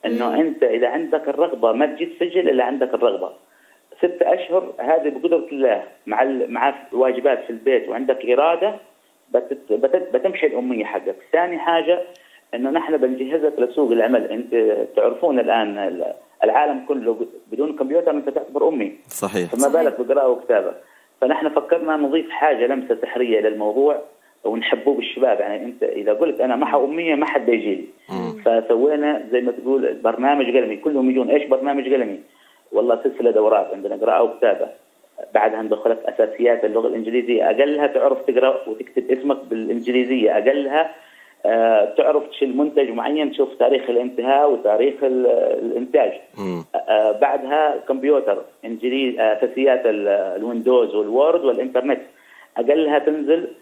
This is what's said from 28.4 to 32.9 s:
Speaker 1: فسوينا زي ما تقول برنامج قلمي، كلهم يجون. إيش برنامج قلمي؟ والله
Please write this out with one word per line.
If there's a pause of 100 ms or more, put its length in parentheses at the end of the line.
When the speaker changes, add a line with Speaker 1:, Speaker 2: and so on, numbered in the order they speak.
Speaker 1:
فسوينا
زي
ما
تقول
برنامج
قلمي،
كلهم
يجون.
إيش
برنامج
قلمي؟ (520)
والله